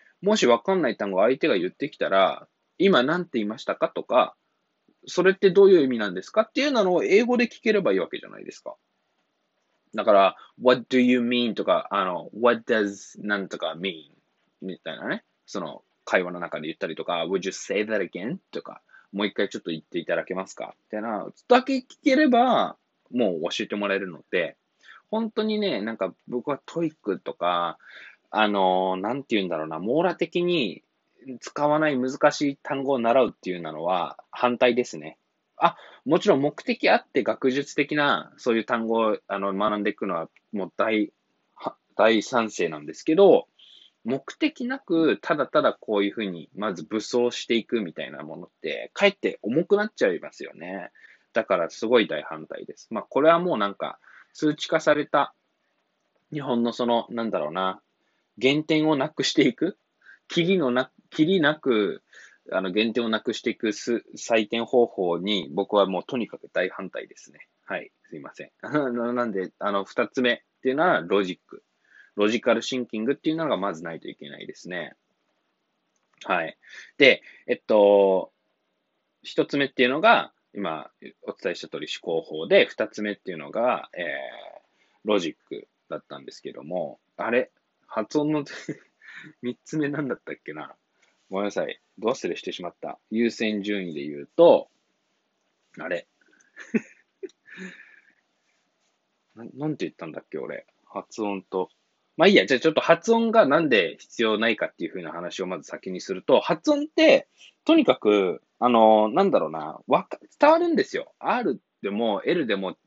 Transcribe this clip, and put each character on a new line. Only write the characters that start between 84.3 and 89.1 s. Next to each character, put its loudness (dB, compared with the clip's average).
ロ 2
ジ -4
ッ -10
ク -14
だ -8
っ -16
た -14
ん -20
で -16
す -20
け -12
ど -16
も、 -8
あ -6
れ？ 0
発 -6
音 0
の、 -2
<laughs> -16